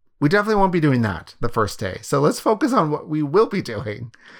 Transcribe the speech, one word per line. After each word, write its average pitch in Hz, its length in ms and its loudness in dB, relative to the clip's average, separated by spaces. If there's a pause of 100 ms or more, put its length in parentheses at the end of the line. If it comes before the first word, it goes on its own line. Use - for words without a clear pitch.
(200)
we - 80 2
definitely 208 320 2
won't 190 140 4
be 175 80 0
doing 131 220 4
that 92 360 -4
the 113 100 0
first 107 300 -2
day. 92 220 -6
So - 180 -2
let's - 220 2
focus 302 320 0
on 165 180 2
what - 160 -6
we 156 160 -2
will 180 240 2
be 202 140 -4
doing, 110 500 -8 (280)